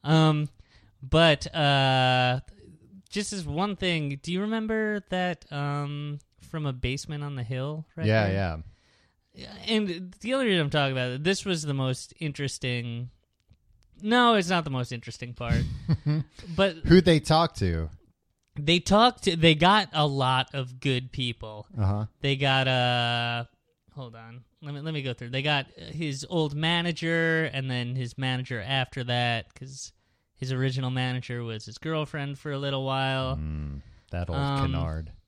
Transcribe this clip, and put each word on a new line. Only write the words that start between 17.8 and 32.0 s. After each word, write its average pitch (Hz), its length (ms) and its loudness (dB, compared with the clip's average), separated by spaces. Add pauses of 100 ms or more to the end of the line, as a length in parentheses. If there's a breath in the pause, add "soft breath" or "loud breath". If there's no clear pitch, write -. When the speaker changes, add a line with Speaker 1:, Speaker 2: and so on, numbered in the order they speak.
Speaker 1:
they 165 200 4
talked 226 460 4
to, 175 100 2
they 160 200 8
got 185 380 4
a 151 140 4
lot 131 460 0
of 127 260 -8
good 131 320 -2
people. 113 560 -8 (120)
Speaker 2:
Uh-huh. 104 260 0 (160)
Speaker 1:
They 139 140 0
got, 135 320 2
uh, 120 800 0 (480)
hold 120 220 -14
on. 117 280 -18 (200)
Let 147 100 -10
me, 143 80 -10
let 160 120 -6
me 147 100 -4
go 127 100 -2
through. 120 160 -10
They 131 140 -2
got 147 240 0 (100)
his 147 520 -6
old 156 260 0
manager 165 1000 0
and 135 160 -4
then 123 260 -2
his 123 220 -6
manager 127 480 -4
after 131 380 -2
that, 120 500 -2
'cause 135 380 -16 (460)
his 131 140 -6
original 131 400 0
manager 127 520 -4
was 113 220 -8
his 107 120 -16
girlfriend 147 600 -6